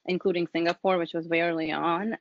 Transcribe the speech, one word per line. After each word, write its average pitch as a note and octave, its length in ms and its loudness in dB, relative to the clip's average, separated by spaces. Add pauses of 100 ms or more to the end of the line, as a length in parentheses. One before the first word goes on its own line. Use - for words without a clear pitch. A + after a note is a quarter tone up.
including F3 400 0
Singapore, E3+ 500 2
which E3+ 160 -2
was E3 140 -4
very E3 160 2
early E3 280 0
on. E3+ 500 0